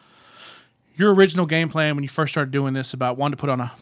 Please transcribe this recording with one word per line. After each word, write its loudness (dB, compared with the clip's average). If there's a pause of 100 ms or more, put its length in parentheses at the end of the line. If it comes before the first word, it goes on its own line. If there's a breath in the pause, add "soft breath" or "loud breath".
(960 soft breath)
your 4
original 4
game 0
plan -2
when -4
you -6
first -2
started -2
doing 0
this -6
about -2
wanting -2
to -12
put -2
on -2
a, -6